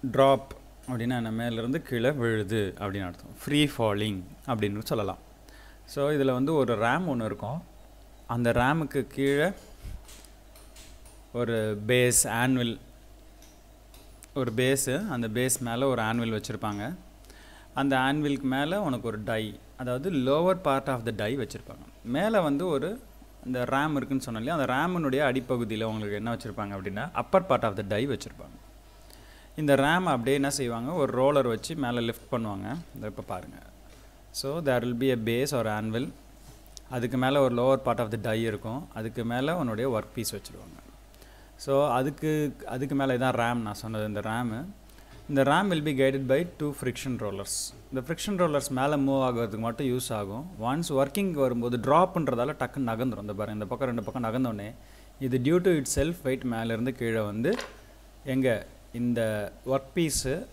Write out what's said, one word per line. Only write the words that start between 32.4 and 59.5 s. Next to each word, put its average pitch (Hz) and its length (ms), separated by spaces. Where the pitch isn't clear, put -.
இதை 110 120
இப்ப 104 140
பாருங்க. - 340
So, 151 320
there 127 200
will 120 160
be 131 120
a 127 60
base 117 380
or 131 40
anvil. 110 500
அதுக்கு 127 260
மேல 131 240
ஒரு 127 140
lower 131 340
part 113 100
of 117 140
the 113 60
die 110 220
இருக்கும். 113 540
அதுக்கு 110 300
மேல 131 320
உன்னுடைய 127 340
ஒர்க் 107 240
பீஸ் 110 220
வச்சிருவாங்க. 98 420
So, 139 340
அதுக்கு, 147 680
அதுக்கு 135 280
மேல 135 220
இதான் 127 180
ரேம் 117 220
நான் 107 180
சொன்னது, 110 320
இந்த 104 140
ரேமு. 113 440
இந்த 139 140
ரேம் 156 280
will 160 140
be 156 80
guided 135 360
by 170 180
two 147 160
friction 123 340
rollers. 98 560
இந்த 131 140
ஃப்ரிக்ஷன் 180 400
ரோலர்ஸ் 143 220
மேல 139 280
மூவ் 135 280
ஆகுறதுக்கு 117 340
மட்டும் 117 280
யூஸ் 127 260
ஆகும். 110 380
ஒன்ஸ் 143 260
ஒர்க்கிங் 147 420
வரும்போது 123 460
டிராப்ன்றதால 143 840
டக்குன்னு 131 280
நகர்ந்துரும். 113 340
இந்த 104 120
பாருங்க, 104 200
இந்த 104 120
பக்கம் 123 240
ரெண்டு 117 140
பக்கம் 117 220
நகர்ந்தோடனே 113 500
இது 131 180
due 151 220
to 185 100
its 143 360
self 170 80
weight 131 180
மேலேருந்து 113 360
கீழே 117 320
வந்து 110 360
எங்க 127 420
இந்த 117 600